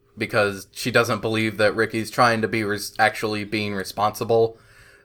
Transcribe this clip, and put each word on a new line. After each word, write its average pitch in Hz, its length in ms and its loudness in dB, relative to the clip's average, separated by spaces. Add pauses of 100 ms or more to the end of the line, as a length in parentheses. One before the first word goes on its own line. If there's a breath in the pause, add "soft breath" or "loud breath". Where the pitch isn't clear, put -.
(180)
because 101 540 -2
she - 200 -6
doesn't 113 300 2
believe 110 360 -2
that 104 180 4
Ricky's 110 340 -2
trying 117 320 2
to 110 60 0
be 110 160 -2
res-, 101 340 -4
actually 107 460 0
being 104 320 -4
responsible. 107 840 0 (480 soft breath)